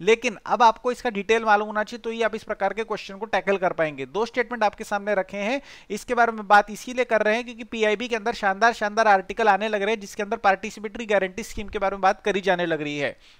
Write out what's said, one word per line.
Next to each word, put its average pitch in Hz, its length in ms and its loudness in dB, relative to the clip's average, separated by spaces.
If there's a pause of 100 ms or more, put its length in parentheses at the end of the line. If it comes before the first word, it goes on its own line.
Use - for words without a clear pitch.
लेकिन 226 460 2
अब 208 160 2
आपको 240 300 2
इसका 240 180 -4
डिटेल 220 340 0
मालूम 214 220 4
होना 214 180 -4
चाहिए, 226 180 -12
तो 226 80 -8
ही 226 120 -4
आप 214 120 0
इस 214 100 -10
प्रकार 202 280 -2
के 220 120 -6
क्वेश्चन 196 340 -10
को 214 80 -10
टैकल 196 300 0
कर 175 160 0
पाएंगे। 147 340 -2
दो 175 200 -2
स्टेटमेंट 233 380 -2
आपके - 200 0
सामने 202 300 -2
रखे 190 240 -2
हैं, 233 220 -2 (300)
इसके 214 240 -4
बारे 233 180 4
में 214 160 -10
बात 208 220 6
इसीलिए 247 340 -4
कर 220 180 2
रहे 214 120 2
हैं, 240 100 -4
क्योंकि 240 220 -14
पीआईबी 214 420 0
के 233 80 -2
अंदर 220 180 -2
शानदार, 208 380 2
शानदार 220 360 0
आर्टिकल 202 400 4
आने 202 200 2
लग 214 140 -2
रहे 214 120 0
हैं, 220 60 -8
जिसके 202 220 -10
अंदर 208 160 -4
पार्टिसिपेटरी 208 680 -2
गारंटी 196 360 0
स्कीम 208 260 -10
के 220 100 -6
बारे 196 180 0
में 196 40 -8
बात 190 240 4
करी 202 160 0
जाने 180 260 2
लग 160 160 0
रही 147 160 -4
है। 139 180 -2 (240)